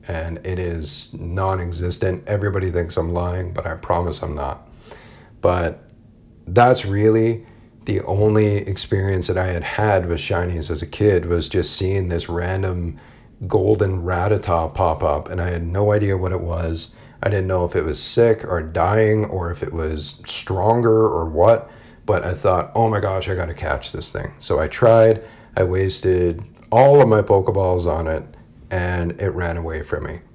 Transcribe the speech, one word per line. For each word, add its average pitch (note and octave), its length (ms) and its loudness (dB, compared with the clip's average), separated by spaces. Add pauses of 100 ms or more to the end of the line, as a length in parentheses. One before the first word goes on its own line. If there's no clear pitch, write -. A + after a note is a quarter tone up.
(100)
and E2 340 -6
it F#2 140 -6
is E2+ 560 -6
non-existent. F2+ 1120 -4
Everybody G2 440 -2
thinks E2+ 260 -2
I'm F2 160 -2
lying, F2+ 400 -4
but E2+ 140 -6
I D#2+ 100 -6
promise F2 460 -2
I'm D2+ 120 -6
not. C#2 340 -8 (720)
But F2+ 500 0 (560)
that's A#2+ 380 6
really A2 640 2 (380)
the G2+ 180 -2
only G#2 540 2
experience G2 720 -2
that F2+ 100 0
I F#2 80 -2
had F2 160 -4
had G2+ 440 0
with E2+ 120 -2
shinies F2 520 -4
as D#2 120 -4
a E2 40 -8
kid, F#2 400 2
was E2+ 220 0
just - 280 0
seeing F#2+ 320 -2
this E2+ 200 -4
random F2+ 720 -4 (480)
golden G2 560 0
Rattata F2 720 0
pop E2 280 0
up, D2 280 -2
and F2+ 100 -4
I F2 100 -2
had E2+ 160 -4
no G2+ 260 2
idea G2+ 240 2
what F2+ 160 -2
it F2+ 80 -2
was. E2+ 540 -6 (280)
I F#2+ 60 0
didn't F#2+ 180 0
know F#2 180 0
if F2 120 -4
it D#2 80 0
was D2+ 180 -4
sick A#2 420 2
or F2 180 -2
dying G#2 640 2
or F2 240 -4
if E2+ 120 -6
it - 100 -6
was D#2 540 -6
stronger A2 800 2
or E2 200 0
what, F#2 440 4 (340)
but F#2+ 200 0
I F#2 100 -4
thought, F2+ 400 0
"Oh A2+ 140 2
my G#2 120 0
gosh, F#2+ 280 -2
I F#2+ 60 -2
gotta F2 200 -6
catch C#2 380 -6
this - 180 -6
thing." - 300 -8
So - 180 -2
I D#2 100 -2
tried, A2+ 540 6 (340)
I F#2 80 2
wasted F2+ 760 0 (300)
all C#3 280 8
of A#2+ 80 6
my G#2+ 140 6
Pokeballs F#2+ 640 2
on E2 200 0
it, D#2+ 180 -4 (460)
and F2+ 500 -4
it G2 100 -2
ran E2+ 260 -4
away E2 260 -6
from D2+ 220 -6
me. E2 160 -10 (140)